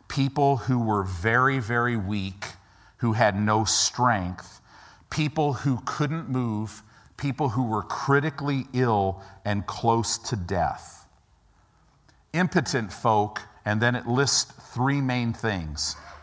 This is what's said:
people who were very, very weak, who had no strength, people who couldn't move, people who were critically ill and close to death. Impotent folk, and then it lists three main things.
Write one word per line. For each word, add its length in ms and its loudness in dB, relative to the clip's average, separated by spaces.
people 500 2
who 220 0
were 240 2
very, 560 2
very 360 0
weak, 580 -6
who 160 0
had 240 4
no 260 4
strength, 960 0
people 440 0
who 320 0
couldn't 440 -4
move, 540 -4
people 340 -2
who 140 0
were 200 0
critically 920 0
ill 480 2
and 200 0
close 520 0
to 180 -4
death. 720 -4
Impotent 580 0
folk, 500 2
and 160 0
then 140 4
it 100 -8
lists 460 0
three 280 0
main 320 0
things. 640 -4